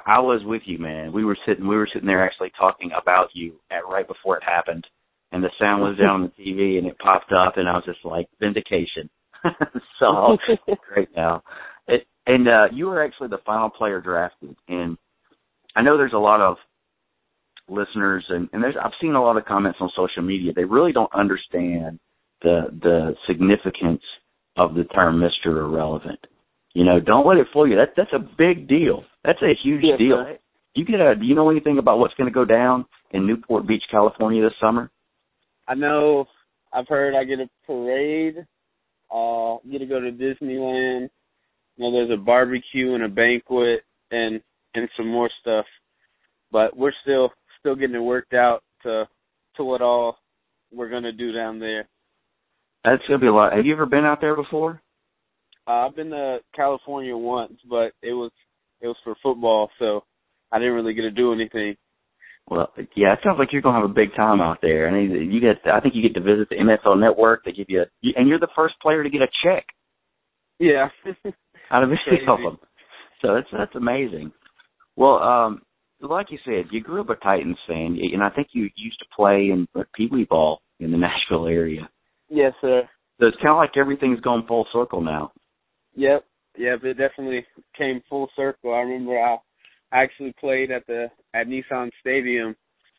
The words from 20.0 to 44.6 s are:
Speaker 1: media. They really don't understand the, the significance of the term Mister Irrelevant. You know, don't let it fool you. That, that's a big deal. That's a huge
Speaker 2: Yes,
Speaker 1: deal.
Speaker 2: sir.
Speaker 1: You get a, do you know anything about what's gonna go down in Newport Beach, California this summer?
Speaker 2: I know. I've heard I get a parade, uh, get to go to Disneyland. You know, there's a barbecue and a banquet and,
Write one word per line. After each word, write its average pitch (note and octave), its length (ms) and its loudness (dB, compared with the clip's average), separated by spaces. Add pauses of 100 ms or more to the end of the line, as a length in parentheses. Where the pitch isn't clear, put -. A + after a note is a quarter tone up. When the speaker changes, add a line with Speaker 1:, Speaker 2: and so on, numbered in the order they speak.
Speaker 1:
media. F2+ 320 -2
They F2+ 100 0
really C#3 280 2
don't A#2 220 0
understand F2 840 -2 (420)
the, E2+ 240 2 (160)
the D#2+ 320 2 (120)
significance F#2 760 0 (540)
of F2 180 2
the E2+ 100 0
term E2+ 360 2
Mister E2+ 400 0
Irrelevant. D#2 600 -6 (520)
You F2 120 2
know, F2+ 160 6
don't A2 260 4
let F#3 120 6
it C#3+ 140 2
fool D3 160 4
you. G#2 80 2
That, B2 200 4
that's G3 160 0
a C#3 60 0
big D#3+ 500 0
deal. C3+ 340 2 (220)
That's - 180 0
a E3+ 100 4 (100)
huge C#3+ 200 0
Speaker 2:
Yes, D3 160 4
Speaker 1:
deal. B2 260 4
Speaker 2:
sir. D3 140 -12 (360)
Speaker 1:
You D#3+ 100 -2
get G3+ 160 0
a, C#3 160 6
do G#2+ 80 -4
you C3 100 2
know D#3 160 4
anything D3+ 280 2
about A#2 200 4
what's A#2 160 2
gonna B2+ 160 -2
go B2 140 0
down B2 420 2 (240)
in F#2+ 160 -2
Newport A2 400 -2
Beach, G#2+ 240 0
California A2 520 2
this A2 180 2
summer? A#2 300 0 (760)
Speaker 2:
I B2+ 80 -6
know. D3 520 0 (460)
I've B2+ 160 -6
heard C#3 260 0
I C3+ 100 0
get C3 160 -4
a B2+ 80 -8 (180)
parade, D3+ 800 -4 (680)
uh, A2+ 440 -4 (140)
get C#3 80 -8
to C3+ 80 -8
go C3 140 -4
to B2 120 -6
Disneyland. C3 960 -6 (680)
You A#2+ 80 -8
know, A#2+ 80 -2
there's A#2+ 240 0
a G2 60 -10
barbecue B2+ 720 0
and A#2 100 -2
a A2 40 -4
banquet A#2+ 720 0 (300)
and, A2+ 300 -4 (340)